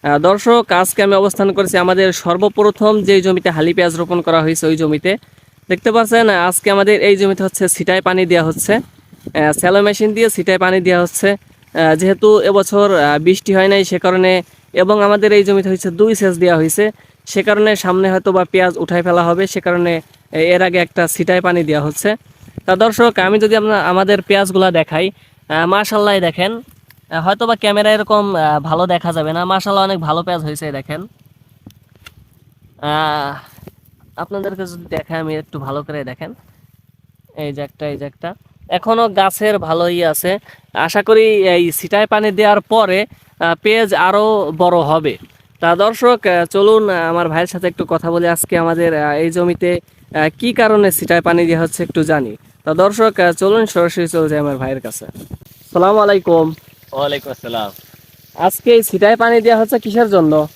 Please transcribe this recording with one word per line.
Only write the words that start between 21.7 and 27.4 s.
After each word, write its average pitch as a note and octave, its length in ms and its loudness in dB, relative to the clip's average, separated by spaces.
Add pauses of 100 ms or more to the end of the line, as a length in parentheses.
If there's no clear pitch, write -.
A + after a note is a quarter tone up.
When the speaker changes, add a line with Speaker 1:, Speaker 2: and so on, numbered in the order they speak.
Speaker 1:
হচ্ছে। F3 340 -4 (500)
তা F#3 100 2
দর্শক, A3+ 420 2
আমি G3 200 2
যদি G#3+ 180 2
আপনা-, G#3+ 280 0
আমাদের F#3+ 380 0
পেঁয়াজগুলা F#3+ 480 0
দেখাই, E3 400 -2 (380)
আহ, D#3+ 180 -2
মাশাআল্লাহ G#3 540 0
দেখেন, F#3 400 -4 (500)
আহ, D#3+ 140 -6
হয়তো G#3 220 0